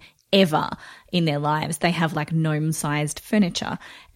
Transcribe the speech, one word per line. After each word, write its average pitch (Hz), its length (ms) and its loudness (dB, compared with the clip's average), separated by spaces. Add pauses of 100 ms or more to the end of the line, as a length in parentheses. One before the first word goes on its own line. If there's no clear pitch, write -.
(340)
ever 175 360 4 (440)
in 175 100 2
their 147 160 0
lives, 151 380 -2
they 170 140 2
have, 160 220 0
like, 156 200 -4
gnome-sized 151 840 -2
furniture. 190 580 0 (380)